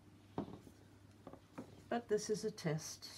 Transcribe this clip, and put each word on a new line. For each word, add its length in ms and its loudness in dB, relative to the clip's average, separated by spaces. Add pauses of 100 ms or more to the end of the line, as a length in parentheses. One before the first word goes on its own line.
(1900)
But 200 0
this 200 6
is 160 4
a 60 4
test, 680 0